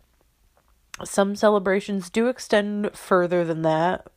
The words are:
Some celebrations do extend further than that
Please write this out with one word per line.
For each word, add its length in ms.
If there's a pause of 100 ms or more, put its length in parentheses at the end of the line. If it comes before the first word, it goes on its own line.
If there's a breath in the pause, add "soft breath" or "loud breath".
(1040)
Some 320
celebrations 720
do 180
extend 680
further 480
than 200
that 540